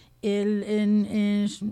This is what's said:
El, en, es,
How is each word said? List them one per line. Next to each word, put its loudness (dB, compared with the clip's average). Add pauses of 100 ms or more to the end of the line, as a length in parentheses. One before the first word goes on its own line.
(220)
El, 0
en, 2
es, 0